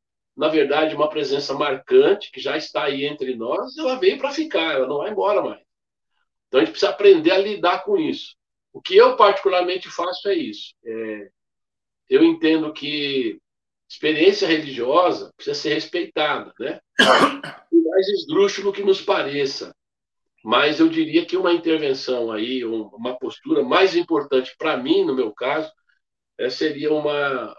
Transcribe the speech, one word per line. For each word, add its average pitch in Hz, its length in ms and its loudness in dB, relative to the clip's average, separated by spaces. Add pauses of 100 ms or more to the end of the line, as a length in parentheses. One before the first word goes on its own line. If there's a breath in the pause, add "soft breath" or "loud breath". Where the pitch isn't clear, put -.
(360)
na 147 120 -2
verdade, 151 480 2
uma 151 140 0
presença 139 440 -4
marcante, 143 800 2
que - 100 -16
já 143 160 -4
está 151 280 -6
aí 139 200 -4
entre 139 300 -6
nós, 160 400 -6
e 311 40 -14
ela 254 160 -2
veio 208 220 2
pra 269 140 -4
ficar, 175 420 -4
ela 131 140 0
não - 100 -4
vai 214 140 -4
embora 285 300 0
mais. - 200 -10 (880)
Então, 131 120 2
a 156 40 4
gente 156 80 -2
precisa - 200 0
aprender 180 400 6
a 190 60 4
lidar 185 460 0
com 202 140 0
isso. 143 380 -4 (380)
O - 80 -18
que 185 140 -4
eu, 254 200 8
particularmente, 185 760 2
faço 180 380 -6
é - 80 0
isso. - 380 -8 (100)
É... 110 460 -10 (800)
eu 139 140 6
entendo 160 500 2
que 139 640 -4 (500)
experiência 165 580 2
religiosa 147 880 0
precisa 143 180 -6
ser 151 180 -4
respeitada, 151 880 -4
né? 127 200 -8 (180)
<coughs> - 720 0
Por 330 200 4
mais 190 200 2
esdrúxulo 196 640 0
que 196 100 -8
nos 190 180 2
pareça. 143 720 -4 (720)
Mas 143 340 2
eu 160 80 6
diria 160 380 0
que 175 100 -6
uma 185 160 0
intervenção 139 800 -2
aí, 120 320 -6
um, 113 260 -6
uma 123 280 -10
postura 135 460 -4
mais 170 320 2
importante 143 640 0
pra 151 180 -4
mim, 160 260 0
no 143 120 -2
meu 113 180 -2
caso, - 380 -4 (640)
é, 131 140 -4
seria 151 420 -2
uma, 143 640 -2